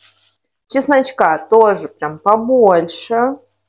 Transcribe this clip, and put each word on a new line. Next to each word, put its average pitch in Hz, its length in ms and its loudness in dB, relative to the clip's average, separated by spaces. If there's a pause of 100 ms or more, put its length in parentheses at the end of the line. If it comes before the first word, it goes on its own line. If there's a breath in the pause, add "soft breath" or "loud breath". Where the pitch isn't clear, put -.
(680)
Чесночка 262 800 -2
тоже 208 380 2
прям 156 300 -10
побольше. 226 1160 0 (320)